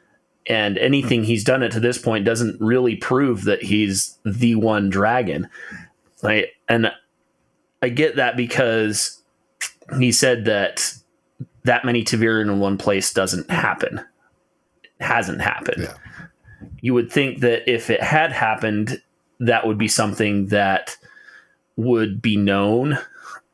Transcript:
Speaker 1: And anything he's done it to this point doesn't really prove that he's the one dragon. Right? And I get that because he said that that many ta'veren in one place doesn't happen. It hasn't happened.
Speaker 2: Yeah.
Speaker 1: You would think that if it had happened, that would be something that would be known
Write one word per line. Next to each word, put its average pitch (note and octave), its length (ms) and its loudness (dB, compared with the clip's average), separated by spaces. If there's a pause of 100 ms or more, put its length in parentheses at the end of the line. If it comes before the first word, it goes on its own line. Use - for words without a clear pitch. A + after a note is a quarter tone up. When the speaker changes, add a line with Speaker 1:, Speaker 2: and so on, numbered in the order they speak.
(480)
Speaker 1:
And G#2 280 0
anything C3 480 2
he's G#2+ 200 2
done B2+ 180 2
it A2+ 100 0
to A2+ 80 -2
this B2 180 2
point A2 260 0
doesn't A2+ 360 0
really A#2 360 2
prove B2+ 480 0
that G2+ 180 0
he's G2 600 0
the A2+ 320 2
one G#2 340 2
dragon. G2 580 0 (720)
Right? G#2+ 280 0 (200)
And A2+ 240 0 (880)
I B2+ 100 -2
get C#3 260 0
that B2 200 0
because A2+ 840 -2 (760)
he B2 100 4
said A2+ 360 2
that G2+ 460 -2 (720)
that B2 220 0
many A#2+ 180 0
ta'veren A2 460 0
in G2 100 0
one G2 160 0
place G2 380 0
doesn't F2+ 360 -2
happen. - 480 -2 (840)
It - 80 -20 (100)
hasn't A2 400 -2
happened. - 440 -4
Speaker 2:
Yeah. - 120 -12 (840)
Speaker 1:
You B2 100 0
would A#2 180 0
think C3+ 300 -2
that A#2+ 260 2
if A#2 220 0
it - 140 0
had D#3 300 2
happened, A2 680 -2 (400)
that A2+ 260 2
would G#2+ 120 0
be G#2+ 100 2
something G#2 600 0
that G2 500 0 (760)
would A2+ 440 0
be G#2+ 160 0
known G#2 640 2 (560)